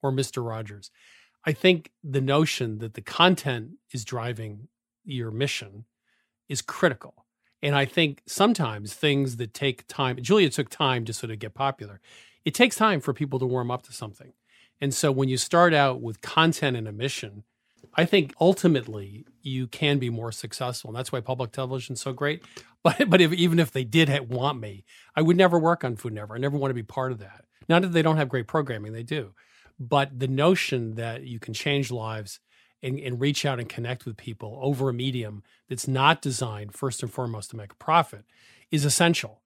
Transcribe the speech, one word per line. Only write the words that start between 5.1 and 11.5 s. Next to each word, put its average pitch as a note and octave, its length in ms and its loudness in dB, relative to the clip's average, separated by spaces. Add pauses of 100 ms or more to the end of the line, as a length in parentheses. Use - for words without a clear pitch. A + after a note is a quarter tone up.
mission A2 540 -6 (640)
is C#3 140 -6
critical. - 640 -4 (360)
And C#3+ 120 0
I C#3 100 4
think C#3+ 420 0
sometimes B2 680 0
things C#3 420 0
that A2+ 160 -8
take - 340 -4
time, B2+ 360 -2
Julia F3+ 260 4
took C#3 220 -4
time B2+ 340 0
to A2+ 80 -8
sort A2 180 -8
of G#2+ 80 -10
get A2 140 -12